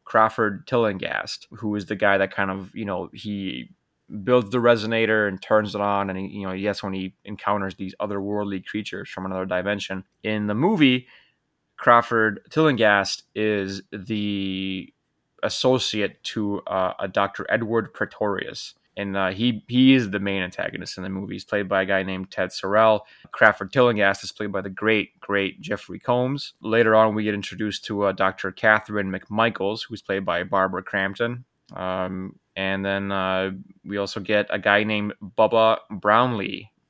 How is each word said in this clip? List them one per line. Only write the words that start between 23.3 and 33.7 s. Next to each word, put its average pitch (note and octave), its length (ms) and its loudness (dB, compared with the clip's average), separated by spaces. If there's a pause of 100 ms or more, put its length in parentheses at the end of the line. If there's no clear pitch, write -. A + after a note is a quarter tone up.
Crawford G#2 400 4
Tillinghast G#2 500 4
is F#2+ 80 -12
played G#2 220 -6
by G2 80 -4
the G2 100 -6
great, G#2+ 500 0
great G2 400 -2
Jeffrey F2+ 380 -8
Combs. B2+ 640 -2
Later A2 340 4
on, A2 200 6
we G#2+ 100 -2
get G#2 100 0
introduced G2+ 520 -6
to, G2+ 180 -2
uh, G2 80 2
Doctor F#2+ 400 -2
Catherine G#2 580 2
McMichaels, G#2 760 -2
who's A2 120 -12
played G2 240 -4
by F2+ 200 -2
Barbara F#2+ 400 0
Crampton. A#2 600 -4 (300)
Um, F#2 640 -6 (160)
and F#2+ 300 -2
then, G2 260 -2
uh, F#2+ 400 0 (340)